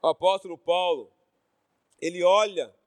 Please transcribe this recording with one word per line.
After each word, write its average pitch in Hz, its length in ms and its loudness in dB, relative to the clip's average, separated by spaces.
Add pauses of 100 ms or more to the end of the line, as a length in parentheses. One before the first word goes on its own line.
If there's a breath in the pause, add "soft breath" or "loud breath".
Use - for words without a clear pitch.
O 170 80 0
apóstolo 185 480 -2
Paulo, 170 520 -2 (920)
ele 175 220 -6
olha 185 520 2 (120)